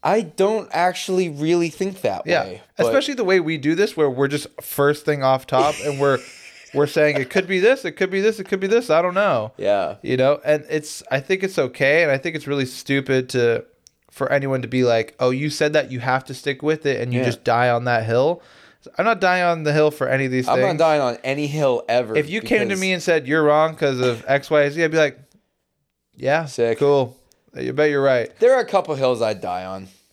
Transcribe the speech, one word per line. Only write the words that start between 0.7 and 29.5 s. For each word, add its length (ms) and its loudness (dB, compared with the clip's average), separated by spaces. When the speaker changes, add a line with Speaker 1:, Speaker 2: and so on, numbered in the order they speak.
Speaker 1:
actually 580 0
really 400 0
think 320 -6
that 240 -2
Speaker 2:
Yeah, 200 0
Speaker 1:
way, 160 -14
but 80 2
Speaker 2:
especially 300 0
the 100 -4
way 160 4
we 160 -4
do 180 0
this, 220 0
where 120 4
we're 200 0
just 180 -4
first 440 0
thing 180 0
off 220 2
top, 380 2
and 160 -4
we're, 200 2
Speaker 1:
<laughs> 260 -20
Speaker 2:
we're 140 2
saying, 300 2
"It 120 -4
could 180 0
be 120 -2
this, 240 2
it 100 -8
could 160 -2
be 120 -2
this, 180 0
it 80 -10
could 140 -4
be 60 -4
this, 220 0
I 120 4
don't 120 -2
know." 440 0
Speaker 1:
Yeah. 440 0
Speaker 2:
You 140 -2
know, 300 2
and 240 0
it's, 420 -6
I 80 0
think 240 -2
it's 160 -2
okay, 440 2
and 80 2
I 60 2
think 200 -6
it's 100 -8
really 180 -2
stupid 640 -2
to, 360 0
for 220 -4
anyone 300 0
to 80 -10
be 160 0
like, 340 0
"Oh, 120 2
you 180 -2
said 240 0
that, 180 0
you 80 -6
have 260 -2
to 80 -14
stick 300 -6
with 220 -2
it, 160 0
and 120 -4
you 60 0
Speaker 1:
Yeah. 60 0
Speaker 2:
just 180 -4
die 260 2
on 160 0
that 200 0
hill." 360 0
I'm 60 -2
not 160 0
dying 240 2
on 200 0
the 100 0
hill 180 4
for 160 -4
any 180 0
of 60 -2
these 160 0
Speaker 1:
I'm 140 2
not 80 4
Speaker 2:
things. 100 -2
Speaker 1:
dying 220 4
on 240 -2
any 220 -2
hill 420 0
ever 260 0
Speaker 2:
If 140 0
you 100 -4
came 200 0
to 80 0
Speaker 1:
because 120 -2
Speaker 2:
me 140 -2
and 100 -4
said, 240 0
"You're 160 2
wrong 320 4
'cause 240 0
of 260 0
X, 240 0
Y, 200 4
Z," 120 -4
I'd 100 0
be 60 0
like, 220 2
"Yeah, 300 0
Speaker 1:
Sick. 340 -2
Speaker 2:
cool." 380 2
You 160 -6
bet 160 2
you're 140 0
right. 360 2
Speaker 1:
There 160 4
are 60 2
a 40 -2
couple 300 -2
hills 260 0
I'd 200 -2
die 240 -6